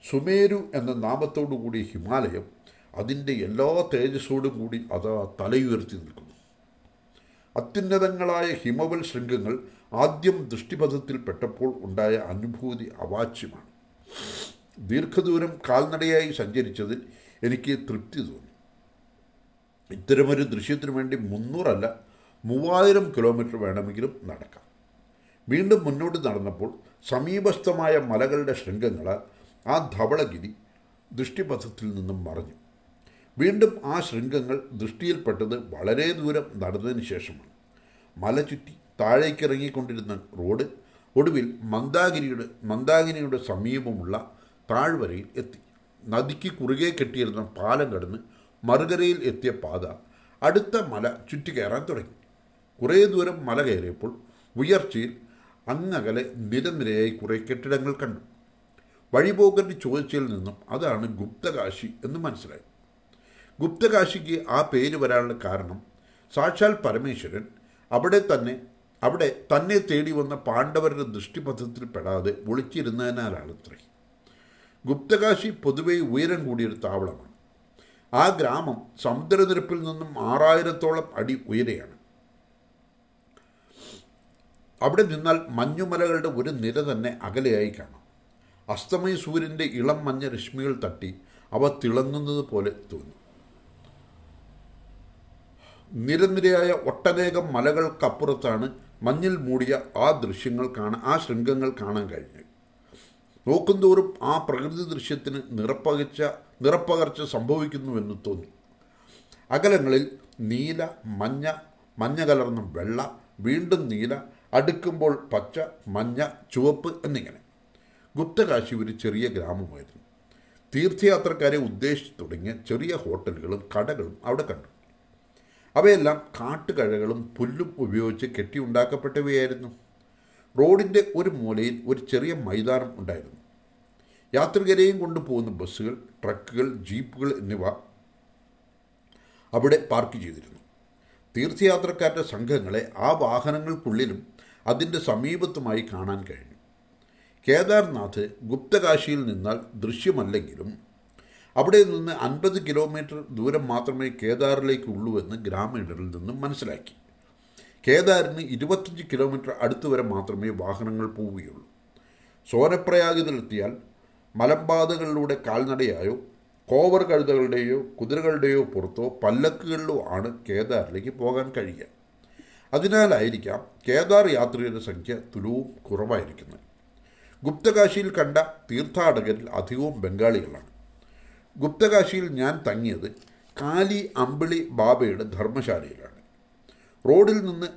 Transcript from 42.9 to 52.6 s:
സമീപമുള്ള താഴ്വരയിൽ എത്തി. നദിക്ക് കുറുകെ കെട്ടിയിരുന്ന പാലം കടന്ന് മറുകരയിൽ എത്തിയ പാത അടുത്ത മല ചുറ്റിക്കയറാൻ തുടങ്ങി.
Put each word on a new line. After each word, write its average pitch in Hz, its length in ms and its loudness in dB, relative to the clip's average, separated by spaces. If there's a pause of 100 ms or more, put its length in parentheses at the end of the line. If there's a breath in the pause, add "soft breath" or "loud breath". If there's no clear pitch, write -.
സമീപമുള്ള 107 720 -4 (540 soft breath)
താഴ്വരയിൽ 113 680 0
എത്തി. 127 240 -10 (440)
നദിക്ക് 135 480 -2
കുറുകെ 139 400 0
കെട്ടിയിരുന്ന 117 500 -2 (100)
പാലം 127 380 0
കടന്ന് 95 300 -8 (440 soft breath)
മറുകരയിൽ 170 600 2
എത്തിയ 127 320 -2
പാത 85 300 -6 (560 soft breath)
അടുത്ത 202 340 4 (100)
മല 113 200 -6 (180)
ചുറ്റിക്കയറാൻ 139 600 -6
തുടങ്ങി. 127 320 -8 (640)